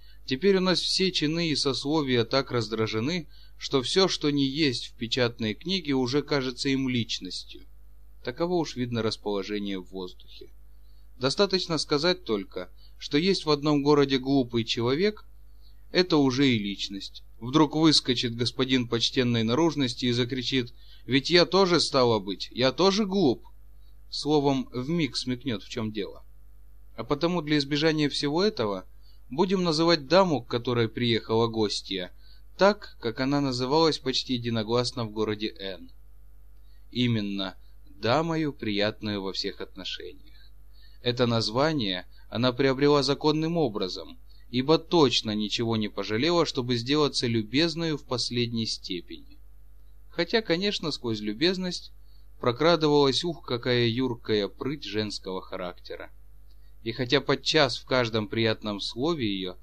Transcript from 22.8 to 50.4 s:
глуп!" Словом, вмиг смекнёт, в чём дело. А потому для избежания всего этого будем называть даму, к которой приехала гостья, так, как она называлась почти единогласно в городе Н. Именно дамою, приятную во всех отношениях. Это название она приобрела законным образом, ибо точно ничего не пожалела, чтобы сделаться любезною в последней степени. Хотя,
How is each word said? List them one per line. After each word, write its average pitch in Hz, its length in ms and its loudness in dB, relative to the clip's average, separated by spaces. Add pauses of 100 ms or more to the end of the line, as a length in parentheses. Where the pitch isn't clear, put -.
глуп!" 185 400 2 (640)
Словом, 143 640 2
вмиг 135 440 -2
смекнёт, 120 460 -4
в - 60 -18
чём 110 240 -4
дело. 95 320 -8 (720)
А 117 80 -6
потому 170 360 0
для 151 180 0
избежания 147 500 2
всего 151 340 0
этого 107 420 0 (460)
будем 180 320 2
называть 160 460 2
даму, 165 340 6
к - 60 -16
которой 120 400 2
приехала 113 580 2
гостья, 101 680 -2 (460)
так, - 420 2
как 113 200 -2
она 143 200 2
называлась 139 580 2
почти 127 360 -2
единогласно 117 720 0
в 104 80 -6
городе 107 480 -2
Н. 90 300 -10 (1000)
Именно 101 640 0 (320)
дамою, 156 640 0
приятную 104 720 -2
во 95 100 -4
всех - 280 -6
отношениях. - 920 -12 (480)
Это 123 260 2
название 113 800 0 (220)
она 120 240 0
приобрела 135 520 4
законным 151 520 2
образом, 95 600 -2 (320)
ибо 135 280 4
точно 131 560 4
ничего 110 420 0
не 107 120 0
пожалела, 127 580 2
чтобы 123 300 0
сделаться 131 500 2
любезною 147 680 0
в - 80 -16
последней 120 600 -2
степени. - 720 -8 (720)
Хотя, 170 320 0